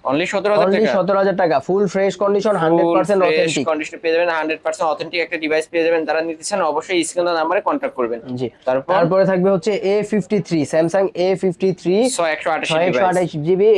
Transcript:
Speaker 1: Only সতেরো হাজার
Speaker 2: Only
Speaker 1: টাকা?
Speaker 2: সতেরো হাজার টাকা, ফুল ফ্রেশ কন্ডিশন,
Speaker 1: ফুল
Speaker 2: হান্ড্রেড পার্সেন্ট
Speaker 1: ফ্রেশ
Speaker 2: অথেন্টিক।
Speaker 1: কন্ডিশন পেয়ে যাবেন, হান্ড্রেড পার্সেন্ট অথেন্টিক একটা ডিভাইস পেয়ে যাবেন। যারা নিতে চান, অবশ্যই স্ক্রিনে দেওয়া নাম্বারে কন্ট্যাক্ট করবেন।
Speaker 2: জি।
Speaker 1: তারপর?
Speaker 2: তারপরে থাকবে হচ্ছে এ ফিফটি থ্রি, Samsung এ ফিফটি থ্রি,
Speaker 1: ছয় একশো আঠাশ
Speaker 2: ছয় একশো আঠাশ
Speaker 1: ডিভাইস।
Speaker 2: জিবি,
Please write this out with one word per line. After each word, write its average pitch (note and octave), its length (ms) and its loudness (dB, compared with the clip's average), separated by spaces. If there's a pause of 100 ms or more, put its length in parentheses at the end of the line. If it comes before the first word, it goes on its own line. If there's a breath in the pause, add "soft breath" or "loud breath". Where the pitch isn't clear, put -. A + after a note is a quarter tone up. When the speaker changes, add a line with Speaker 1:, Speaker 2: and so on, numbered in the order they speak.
(100)
Speaker 1:
Only D#3 160 0
সতেরো G3+ 280 -2
হাজার F#3 140 4
Speaker 2:
Only G3 180 2
Speaker 1:
টাকা? - 100 0
Speaker 2:
সতেরো G3 220 0
হাজার F#3+ 180 2
টাকা, E3+ 200 2 (100)
ফুল G3 200 0
ফ্রেশ F#3+ 300 0
কন্ডিশন, G3+ 340 0
Speaker 1:
ফুল G3 80 0
Speaker 2:
হান্ড্রেড E3+ 360 2
পার্সেন্ট F#3+ 280 2
Speaker 1:
ফ্রেশ D#3+ 160 2
Speaker 2:
অথেন্টিক। D3+ 280 0
Speaker 1:
কন্ডিশন D#3 360 -4
পেয়ে E3 120 0
যাবেন, E3+ 140 2
হান্ড্রেড D#3+ 360 -2
পার্সেন্ট D#3+ 280 -2
অথেন্টিক D#3+ 280 -6
একটা E3 160 -4
ডিভাইস D#3 360 0
পেয়ে E3 120 2
যাবেন। E3 220 2
যারা D#3 140 0
নিতে E3 240 -6
চান, G3+ 180 -2
অবশ্যই E3 420 0
স্ক্রিনে F3 220 -2
দেওয়া E3+ 140 0
নাম্বারে E3 200 0
কন্ট্যাক্ট C#3+ 360 -2
করবেন। A#2 240 -4 (160)
Speaker 2:
জি। B2 120 -4 (160)
Speaker 1:
তারপর? C3 300 -2
Speaker 2:
তারপরে F#3 300 2
থাকবে F#3 260 2
হচ্ছে G3 220 0 (200)
এ - 20 2 (160)
ফিফটি G#3 360 0
থ্রি, E3 140 0 (120)
Samsung E3+ 420 2
এ F3+ 140 0 (140)
ফিফটি F#3+ 260 0 (120)
থ্রি, F3+ 160 0 (140)
Speaker 1:
ছয় E3+ 220 -2
একশো D#3 180 -4
আঠাশ D3+ 180 -2
Speaker 2:
ছয় D#3+ 180 2
একশো F#3 180 2
আঠাশ F#3 120 2
Speaker 1:
ডিভাইস। D#3+ 300 -2
Speaker 2:
জিবি, F#3+ 320 4